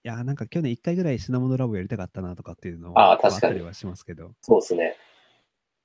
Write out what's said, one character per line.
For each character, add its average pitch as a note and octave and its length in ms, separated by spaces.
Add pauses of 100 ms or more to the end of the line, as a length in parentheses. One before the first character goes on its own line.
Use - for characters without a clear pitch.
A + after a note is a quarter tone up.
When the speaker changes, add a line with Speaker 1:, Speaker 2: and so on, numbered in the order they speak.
Speaker 1:
い A#2 40
や A2+ 80
ー、 A#2+ 80
な C3+ 80
ん C#3+ 40
か G#2+ 100
去 E3+ 140
年 C3 120
一 - 100
回 F3 140
ぐ F#3 80
ら D3 80
い A#2 60
品 B2+ 200
物 C3 180
ラ B2+ 100
ボ G#2+ 100
や F2+ 60
り G2 60
た A#2 80
か F#2+ 80
っ - 60
た F#2+ 120
な F2+ 120
と - 80
か F2 100
っ - 40
て - 120
い F2 60
う E2+ 40
の E2+ 140
は F#2+ 200
Speaker 2:
あ - 60
ー、 - 40
確 - 0
か G2+ 60
に。 F#2+ 60
Speaker 1:
あ - 40
っ - 20
た F#2 200
り - 40
は E2+ 100
し - 120
ま F2+ 100
す - 80
け F2 100
ど。 E2 180 (100)
Speaker 2:
そ A2+ 140
う - 20
っ - 40
す - 120
ね。 E2+ 220 (880)